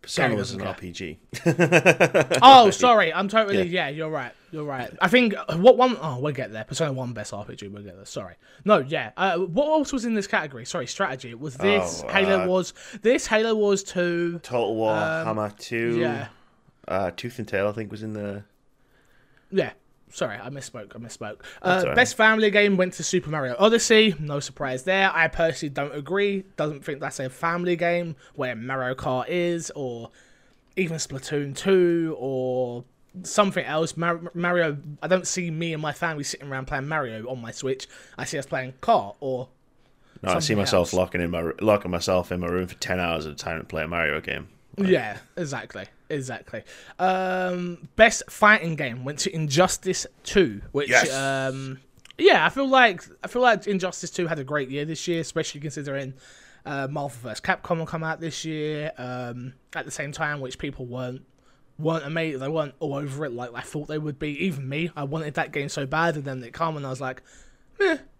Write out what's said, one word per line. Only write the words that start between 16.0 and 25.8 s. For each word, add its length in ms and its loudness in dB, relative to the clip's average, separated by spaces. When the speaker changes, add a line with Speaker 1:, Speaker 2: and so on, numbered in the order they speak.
Speaker 2:
yeah. 260 -2
Speaker 1:
Uh, 300 -2
Tooth 240 -10
and 80 -8
Tail, 220 0
I 20 -2
think, 180 -8
was 140 -12
in 80 -8
the 320 -8
Speaker 2:
Yeah. 200 0
Sorry, 280 -6
I 120 -12
misspoke. 460 -14
I 40 -14
misspoke. 400 -14
Speaker 1:
That's 60 -20
Speaker 2:
Uh, 40 0
Speaker 1:
all 80 0
right. 80 0
Speaker 2:
best 200 2
family 360 4
game 260 4
went 180 2
to 80 -10
Super 280 -2
Mario 260 -4
Odyssey. 640 6
No 200 -4
surprise 440 -6
there. 280 4
I 160 4
personally 460 -2
don't 220 -4